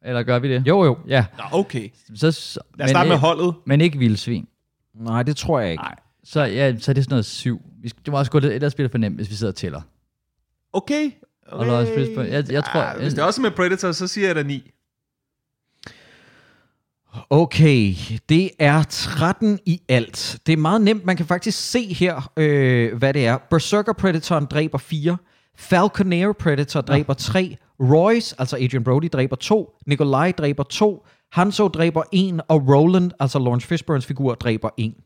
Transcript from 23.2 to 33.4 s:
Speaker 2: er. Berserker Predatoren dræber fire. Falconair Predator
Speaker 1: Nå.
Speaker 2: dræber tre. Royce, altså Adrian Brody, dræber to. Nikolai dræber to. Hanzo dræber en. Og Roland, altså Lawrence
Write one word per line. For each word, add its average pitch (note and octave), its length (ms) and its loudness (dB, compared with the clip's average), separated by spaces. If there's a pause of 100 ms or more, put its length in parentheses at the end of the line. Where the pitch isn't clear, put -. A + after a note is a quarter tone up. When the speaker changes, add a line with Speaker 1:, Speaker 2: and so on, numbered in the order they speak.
Speaker 2:
er. B2 100 2
Berserker G3+ 560 0
Predatoren E3 520 0
dræber D3+ 320 -2
fire. D#3+ 400 -2 (400)
Falconair F#3+ 720 2
Predator D3 500 -2
Speaker 1:
Nå. - 40 -6
Speaker 2:
dræber C#3+ 280 0
tre. F#3 440 -2 (220)
Royce, E3+ 600 4
altså C3 160 -4
Adrian B2+ 280 -2
Brody, C3+ 300 0
dræber C3 220 -2
to. G#3+ 400 -2 (120)
Nikolai C#3+ 440 2
dræber C#3+ 320 -2
to. - 420 0 (260)
Hanzo G3 360 2
dræber D#3+ 440 0
en. F#3 360 0
Og D#3+ 200 4
Roland, F3 520 4
altså C#3 200 0
Lawrence B2 280 -2